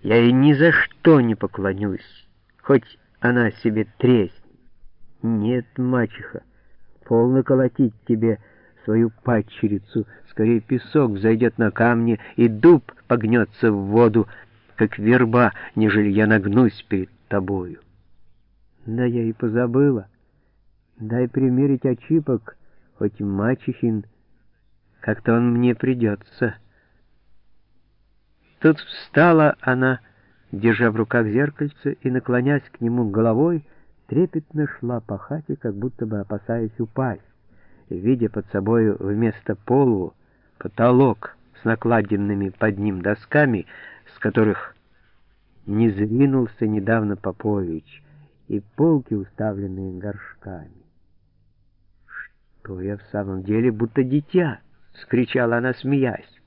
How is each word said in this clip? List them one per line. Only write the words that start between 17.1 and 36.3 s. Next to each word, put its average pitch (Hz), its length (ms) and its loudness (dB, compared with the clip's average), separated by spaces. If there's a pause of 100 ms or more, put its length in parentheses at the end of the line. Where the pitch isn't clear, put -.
тобою». 95 540 -6 (1040)
«Да 117 180 -4
я 120 200 -2
и 113 100 -2
позабыла. 120 760 0 (880)
Дай 117 300 -4
примерить 135 580 0
очипок, 135 680 -2 (420)
хоть 104 220 -4
мачехин, 107 840 -4 (960)
как-то 113 320 -2
он 120 200 2
мне 120 220 2
придётся». 117 800 -4 (2000)
Тут 156 200 2
встала 160 840 2
она, 127 380 0 (520)
держа 113 380 2
в 107 60 -4
руках 113 320 0
зеркальце, 143 760 -4
и, 131 80 -2
наклонясь 127 600 -2
к - 100 -12
нему 117 280 -2
головой, 117 560 0 (420)
трепетно 151 600 -2
шла 120 320 -6
по 107 180 -10
хате, 147 380 -10
как 110 200 -8
будто 117 300 -8
бы 110 140 -6
опасаясь 110 600 -6